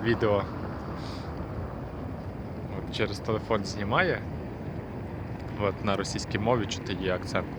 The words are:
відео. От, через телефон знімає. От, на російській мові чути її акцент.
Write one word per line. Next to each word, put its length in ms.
відео. 400
От, 180
через 240
телефон 460
знімає. 560
От, 240
на 100
російській 440
мові 260
чути 280
її 160
акцент. 380